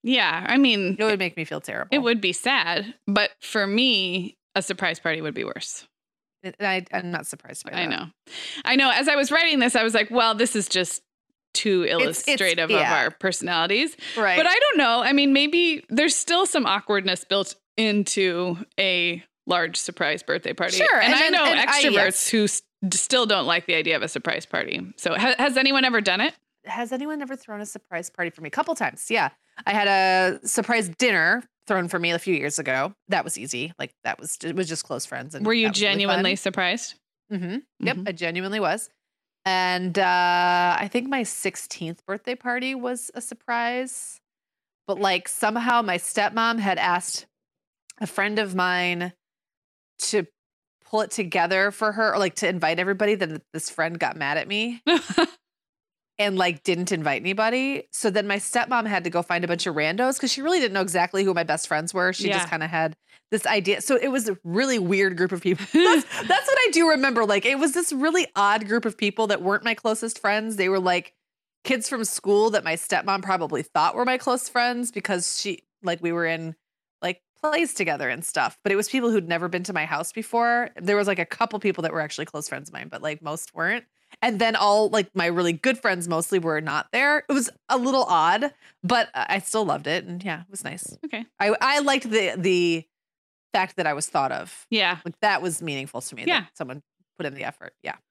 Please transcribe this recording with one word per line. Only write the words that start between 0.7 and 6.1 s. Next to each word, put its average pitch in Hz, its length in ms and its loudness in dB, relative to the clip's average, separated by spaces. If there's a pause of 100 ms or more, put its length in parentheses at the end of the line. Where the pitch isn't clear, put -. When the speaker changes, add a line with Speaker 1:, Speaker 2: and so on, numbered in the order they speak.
Speaker 2:
It 214 60 2
would 208 140 2
make 175 180 -4
me 160 80 -6
feel 156 160 -8
terrible. - 300 -8
Speaker 1:
it 285 80 2
would 233 220 0
be 185 120 -2
sad, 202 600 -2 (140)
but 202 320 2
for 208 260 -2
me, 196 720 0 (160)
a 196 80 0
surprise 180 380 -4
party 160 220 -2
would 151 120 -6
be 120 120 -6
worse. - 420 -10 (560)